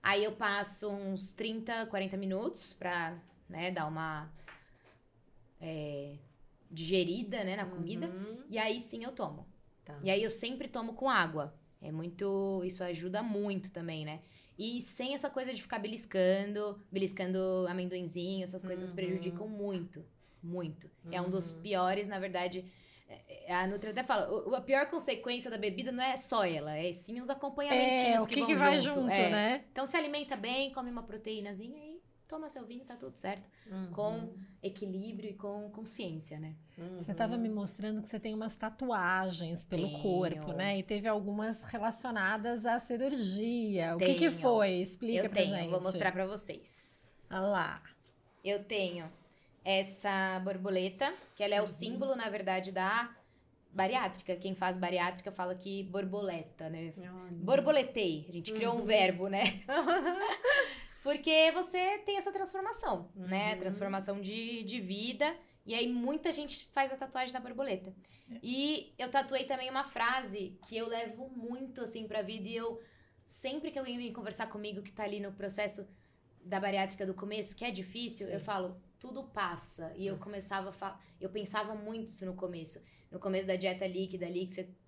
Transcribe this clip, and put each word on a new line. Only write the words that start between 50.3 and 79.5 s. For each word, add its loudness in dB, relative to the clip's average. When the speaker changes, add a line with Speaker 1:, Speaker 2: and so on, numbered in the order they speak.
Speaker 1:
borboleta, 2
que -2
ela 4
é 6
o 6
Speaker 2:
Uhum. 2
Speaker 1:
símbolo, 0
na -2
verdade, 0
da 2
bariátrica. 0
Quem -4
faz 0
bariátrica 0
fala -2
que -6
borboleta, -4
né? -6
Speaker 2:
Olha. -12
Speaker 1:
Borboletei. 4
A -14
gente -6
criou 2
um 2
Speaker 2:
Uhum. 0
Speaker 1:
verbo, 6
né? 4
Speaker 2:
<laughs> 2
Speaker 1:
Porque 8
você 2
tem -2
essa -2
transformação, -2
né? 0
Speaker 2:
Uhum. -4
Speaker 1:
Transformação -2
de, -4
de -4
vida. 0
E -4
aí, 4
muita 0
gente -6
faz 2
a -6
tatuagem -4
da -4
borboleta. -4
Speaker 3:
É. -12
Speaker 1:
E 2
eu -2
tatuei 2
também -2
uma 0
frase 0
que -8
eu -2
levo -4
muito, -6
assim, -6
pra -2
vida. -4
E -4
eu, -4
sempre -6
que -4
alguém -4
vem -6
conversar -4
comigo -6
que -14
tá -6
ali -2
no -6
processo -4
da -2
bariátrica 0
do -2
começo, -4
que -10
é -2
difícil, -6
Speaker 2:
Sim. -4
Speaker 1:
eu -2
falo, -4
"Tudo -10
passa." -6